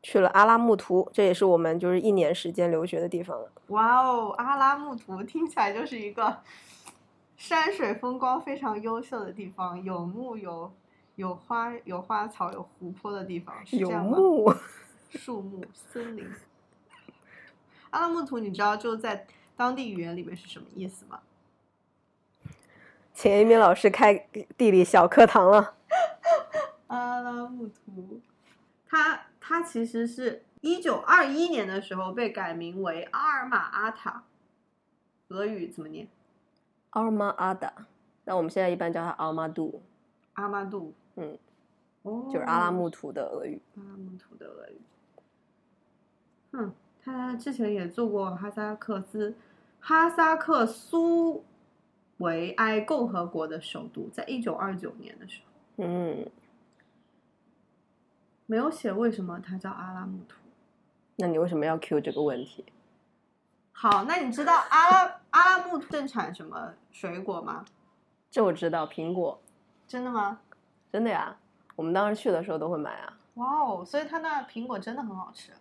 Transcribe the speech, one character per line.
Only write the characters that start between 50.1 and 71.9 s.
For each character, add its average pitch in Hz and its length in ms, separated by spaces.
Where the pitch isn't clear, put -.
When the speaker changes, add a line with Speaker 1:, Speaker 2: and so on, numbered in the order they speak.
Speaker 2:
克 320 280
苏 330 800
维 170 340
埃 220 280
共 240 280
和 180 180
国 160 220
的 160 120
首 - 320
都， - 200
在 - 140
一 254 140
九 233 140
二 190 220
九 - 240
年 - 180
的 - 80
时 - 180
候。 - 400
Speaker 1:
嗯。 175 400
Speaker 2:
没 220 100
有 269 140
写 247 220
为 226 180
什 202 140
么 175 160
它 185 160
叫 190 140
阿 185 220
拉 185 120
木 190 140
图。 - 80
Speaker 1:
那 185 100
你 165 120
为 170 100
什 175 80
么 147 80
要 160 140
Q 156 220
这 147 120
个 - 80
问 135 240
题？ - 200
Speaker 2:
好， 202 320
那 311 120
你 285 140
知 269 140
道 330 80
阿 339 220
拉-， 370 340
<laughs> - 60
阿 370 280
拉 359 80
木 349 120
图 - 140
盛 285 140
产 208 280
什 170 100
么 160 300
水 185 300
果 190 200
吗？ - 240
Speaker 1:
这 240 140
我 185 80
知 165 160
道， 160 180
苹 165 260
果。 175 280
Speaker 2:
真 247 180
的 254 60
吗？ 214 300
Speaker 1:
真 214 120
的 233 60
呀， 165 260
我 165 60
们 165 100